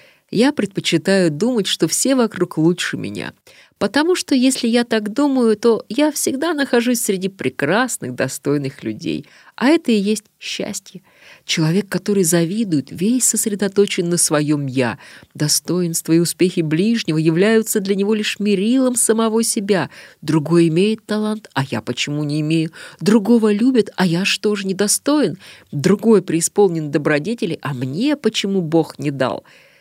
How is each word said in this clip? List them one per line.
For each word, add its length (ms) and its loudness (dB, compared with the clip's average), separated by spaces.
«Я 220 2
предпочитаю 800 0
думать, 340 -2
что 220 -2
все 260 0
вокруг 440 -2
лучше 380 0
меня, 360 -10
потому 360 2
что, 200 -2
если 340 2
я 160 2
так 280 -2
думаю, 440 2
то 320 2
я 220 0
всегда 440 -2
нахожусь 460 0
среди 280 -2
прекрасных, 840 -2
достойных 680 -4
людей, 440 -6
а 140 0
это 240 2
и 40 4
есть 280 -2
счастье». 600 -10
Человек, 440 0
который 360 0
завидует, 680 0
весь 340 0
сосредоточен 840 0
на 80 0
своем 500 0
«я». 320 -2
Достоинства 800 -2
и 60 6
успехи 420 0
ближнего 580 0
являются 600 2
для 160 -2
него 200 0
лишь 260 -4
мерилом 560 2
самого 480 0
себя. 460 -2
Другой 460 2
имеет 380 0
талант, 480 -4
а 100 -2
я 160 -6
почему 440 -6
не 160 -2
имею? 320 -2
Другого 520 4
любят, 440 2
а 100 2
я 180 0
что 320 -2
же 100 -6
недостоин? 720 0
Другой 520 4
преисполнен 680 0
добродетели, 720 -2
а 120 -6
мне 420 -2
почему 440 -2
Бог 380 0
не 140 -4
дал? 320 -4